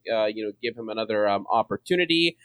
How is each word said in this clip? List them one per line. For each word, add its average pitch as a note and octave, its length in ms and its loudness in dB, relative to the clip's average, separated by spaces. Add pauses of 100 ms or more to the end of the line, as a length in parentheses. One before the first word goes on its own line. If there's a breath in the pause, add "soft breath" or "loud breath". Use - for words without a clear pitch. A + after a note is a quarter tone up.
(120)
uh, A2 120 2
you G#2+ 200 -2
know, G#2 60 -4 (100)
give A#2 160 -4
him A#2 120 -10
another, G#2+ 400 0
um, G2+ 200 0
opportunity. E3 960 0